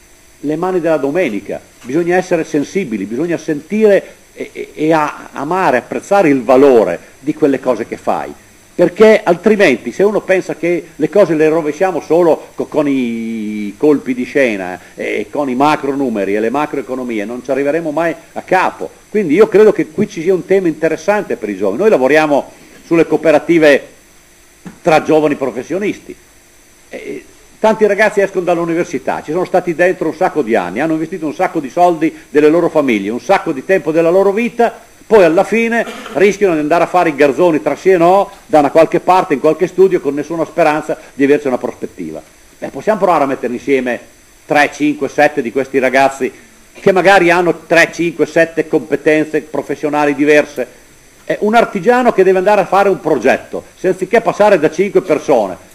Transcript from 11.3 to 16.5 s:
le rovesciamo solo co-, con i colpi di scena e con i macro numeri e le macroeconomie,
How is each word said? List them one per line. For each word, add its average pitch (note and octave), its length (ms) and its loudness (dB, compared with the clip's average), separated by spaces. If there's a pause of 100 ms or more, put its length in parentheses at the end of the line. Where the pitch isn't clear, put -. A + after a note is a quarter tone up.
le D#3 140 2
rovesciamo D#3 520 -2
solo D#3+ 540 0
co-, C3 100 -6
con D3+ 240 -2
i A2+ 880 -6
colpi C#3+ 380 0
di B2 100 -6
scena G2+ 560 -2 (140)
e G#2+ 360 -6
con C#3 200 -4
i B2 40 -4
macro C#3 400 0
numeri A2 400 -2
e G#2+ 60 -2
le A2 80 -2
macroeconomie, B2+ 800 -6